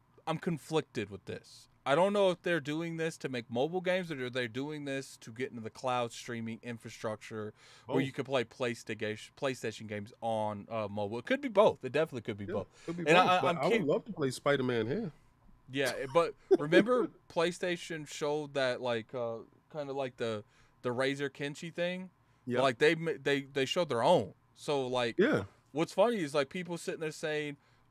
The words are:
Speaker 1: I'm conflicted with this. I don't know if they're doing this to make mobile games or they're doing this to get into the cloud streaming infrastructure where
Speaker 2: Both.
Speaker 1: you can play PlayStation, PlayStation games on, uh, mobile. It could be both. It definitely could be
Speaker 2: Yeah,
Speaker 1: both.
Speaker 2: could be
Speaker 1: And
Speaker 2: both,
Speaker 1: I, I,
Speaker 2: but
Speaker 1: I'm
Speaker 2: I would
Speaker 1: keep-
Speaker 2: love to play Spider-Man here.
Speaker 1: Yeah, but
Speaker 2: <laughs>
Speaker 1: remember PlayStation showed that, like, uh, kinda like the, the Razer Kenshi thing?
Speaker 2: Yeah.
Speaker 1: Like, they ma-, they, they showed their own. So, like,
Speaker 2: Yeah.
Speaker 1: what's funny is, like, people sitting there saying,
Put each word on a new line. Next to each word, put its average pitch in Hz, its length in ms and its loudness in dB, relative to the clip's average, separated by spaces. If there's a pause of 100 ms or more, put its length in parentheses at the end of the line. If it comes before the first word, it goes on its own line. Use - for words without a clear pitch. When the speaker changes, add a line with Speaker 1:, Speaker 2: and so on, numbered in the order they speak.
(280)
Speaker 1:
I'm 160 100 0
conflicted 147 720 -2
with 98 160 -14
this. - 440 -14 (180)
I 139 80 4
don't 196 180 4
know 196 160 6
if 175 140 0
they're 170 160 2
doing 160 380 -4
this 160 200 -4
to 143 120 -8
make 123 200 -6
mobile 156 320 0
games 180 300 0
or 127 180 -4
they're 123 180 -2
doing 143 380 -6
this 135 360 -6
to 123 100 -16
get 120 180 -6
into 113 140 -10
the 110 80 -8
cloud 123 400 0
streaming 113 500 -8
infrastructure 110 920 -8 (340)
where 135 100 0
Speaker 2:
Both. 135 80 2
Speaker 1:
you 135 60 -6
can 135 140 -6
play 131 180 2
PlayStation, 113 840 -4 (120)
PlayStation 120 460 -4
games 104 340 -8
on, 107 480 -4
uh, 110 180 -2
mobile. 104 300 -4
It 120 80 -8
could 277 160 0
be 285 60 -6
both. 208 360 4
It 123 80 -6
definitely 143 300 0
could 104 160 -6
be 101 80 -8
Speaker 2:
Yeah, - 80 -6
Speaker 1:
both. 95 140 -4 (180)
Speaker 2:
could 170 120 -6
be 160 100 -2
Speaker 1:
And 165 100 8
Speaker 2:
both, 180 100 8
Speaker 1:
I, 180 100 6
I, - 40 2
Speaker 2:
but - 140 2
Speaker 1:
I'm - 20 -6
Speaker 2:
I 143 100 -2
would 220 120 4
Speaker 1:
keep- 147 80 0
Speaker 2:
love 190 180 0
to 214 80 -12
play 143 160 -2
Spider-Man 123 580 2
here. 185 240 -4 (600)
Speaker 1:
Yeah, 131 200 0 (200)
but 170 220 4 (140)
Speaker 2:
<laughs> - 100 6
Speaker 1:
remember 190 480 4 (260)
PlayStation 175 720 -2
showed 147 460 -4
that, 127 280 0
like, 120 340 -2
uh, 117 220 -4 (360)
kinda 143 200 -6
like 135 240 -4
the, 110 260 -2 (400)
the 123 60 0
Razer 135 380 0
Kenshi 143 460 -8
thing? 180 380 -4 (340)
Speaker 2:
Yeah. 120 160 2
Speaker 1:
Like, 135 160 4
they 156 160 6
ma-, 165 200 -2 (100)
they, 139 280 2
they 135 140 2
showed 170 240 0
their 117 140 2
own. 135 300 6 (220)
So, 139 320 0
like, 123 300 0
Speaker 2:
Yeah. 180 260 4 (280)
Speaker 1:
what's 160 220 -2
funny 226 240 4
is, 147 180 -2
like, 143 140 2
people 175 280 -6
sitting 160 220 -6
there 156 120 -4
saying, 151 460 -4 (340)